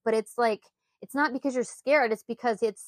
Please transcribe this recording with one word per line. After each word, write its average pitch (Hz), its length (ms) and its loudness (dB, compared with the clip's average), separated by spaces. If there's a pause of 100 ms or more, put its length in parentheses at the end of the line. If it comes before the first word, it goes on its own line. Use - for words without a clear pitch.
but 220 100 2
it's, 220 240 -4
like, 226 240 0 (400)
it's 202 120 -12
not 285 180 0
because 269 220 -2
you're 247 100 0
scared. 269 480 0
It's 214 140 -4
because 233 360 -4
it's 214 260 -2